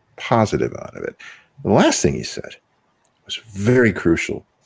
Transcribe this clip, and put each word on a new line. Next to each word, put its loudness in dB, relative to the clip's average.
positive 0
out -16
of -10
it. -10
The -2
last 4
thing 0
you -8
said -14
was -12
very 4
crucial, -2